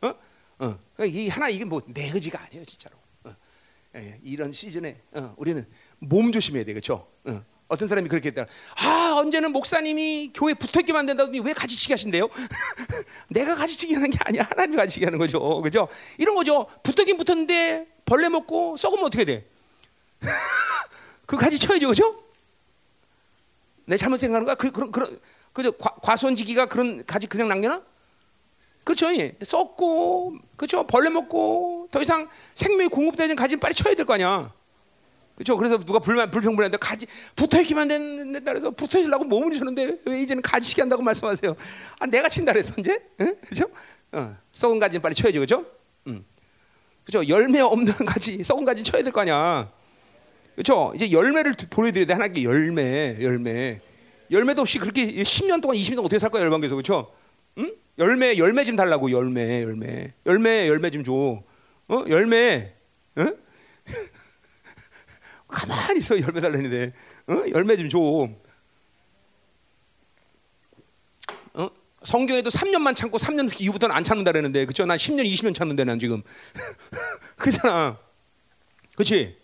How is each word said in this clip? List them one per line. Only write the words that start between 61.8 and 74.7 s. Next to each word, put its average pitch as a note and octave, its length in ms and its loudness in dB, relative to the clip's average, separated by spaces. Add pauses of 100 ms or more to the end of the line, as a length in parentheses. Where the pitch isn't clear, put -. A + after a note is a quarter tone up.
어? B3+ 180 0
열매. G3+ 640 4 (440)
응? A#3+ 180 2 (500)
<laughs> - 400 -14 (1200)
가만히 A#3 520 -2
있어, G#3+ 200 2
열매 E3 220 -2
달라는데. B2+ 520 0 (340)
어? G3 240 0
열매 G3+ 260 4
좀 D#3+ 120 -4
줘. D#3 80 2 (3500)
어? F#3 160 -6 (340)
성경에도 B3 460 0
삼 G4 220 0
년만 D4+ 240 2
참고 A3+ 220 -4
삼 D4+ 180 -2
년 C#4 220 2
이후부터는 G3 380 0
안 E3 80 2
참는다 G3+ 280 2
그랬는데, C#3 340 2
그쵸? C3 200 -2